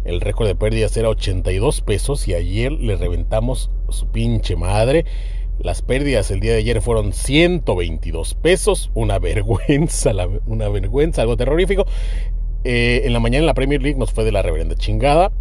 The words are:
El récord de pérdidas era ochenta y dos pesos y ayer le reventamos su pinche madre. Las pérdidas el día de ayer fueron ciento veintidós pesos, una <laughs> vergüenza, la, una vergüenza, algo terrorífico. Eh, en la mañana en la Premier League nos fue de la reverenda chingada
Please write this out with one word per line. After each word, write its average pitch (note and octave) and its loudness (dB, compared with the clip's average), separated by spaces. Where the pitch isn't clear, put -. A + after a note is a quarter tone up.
El F2 -2
récord G2+ -2
de F#2 0
pérdidas A2 0
era A2+ 2
ochenta F#2+ 0
y F#2 0
dos C#3 2
pesos - -2
y F#2+ 0
ayer F#2+ -2
le A#2+ -2
reventamos A2 -2
su - -2
pinche A2+ 0
madre. A2 2
Las - -4
pérdidas B2+ 0
el F#2+ -2
día A2+ 2
de A#2 2
ayer A2+ 0
fueron A2 0
ciento D#3 2
veintidós E2 -4
pesos, - 0
una G#2 0
<laughs> - -
vergüenza, G#2+ 0
la, F2+ 0
una A2 -2
vergüenza, B2+ 0
algo A#2 2
terrorífico. F3 2
Eh, A#2+ 2
en B2+ 0
la A#2 2
mañana B2 2
en E3 4
la C#3+ 2
Premier C3+ 0
League C#3+ 0
nos A2+ -2
fue A2+ 0
de A2 2
la G2 2
reverenda E2 0
chingada C#3+ 2